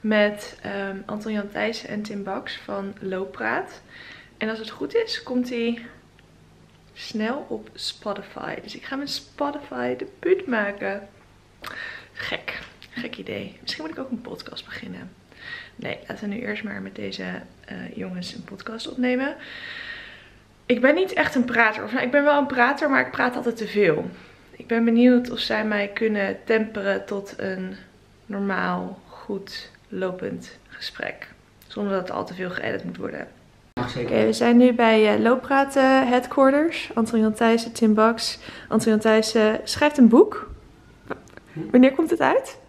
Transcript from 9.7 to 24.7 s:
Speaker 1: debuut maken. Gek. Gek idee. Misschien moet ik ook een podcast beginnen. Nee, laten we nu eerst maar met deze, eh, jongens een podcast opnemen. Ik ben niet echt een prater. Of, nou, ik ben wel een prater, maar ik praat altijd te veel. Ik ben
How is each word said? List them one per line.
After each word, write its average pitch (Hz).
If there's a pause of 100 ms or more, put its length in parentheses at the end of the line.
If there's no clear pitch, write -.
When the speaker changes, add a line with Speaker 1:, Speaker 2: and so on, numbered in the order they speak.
Speaker 1:
debuut -
maken. 196 (1040)
Gek. - (320)
Gek -
idee. 202
Misschien -
moet 320
ik -
ook 269
een 240
podcast -
beginnen. - (680)
Nee, - (100)
laten 208
we 202
nu 226
eerst 208
maar 202
met 190
deze, 190 (400)
eh, -
jongens 180
een -
podcast 226
opnemen. 254 (1300)
Ik 240
ben 269
niet 381
echt -
een 254
prater. 226
Of, 214
nou, 247
ik 247
ben 285
wel 294
een 277
prater, 269
maar 262
ik -
praat 247
altijd 240
te 220
veel. 185 (400)
Ik -
ben 233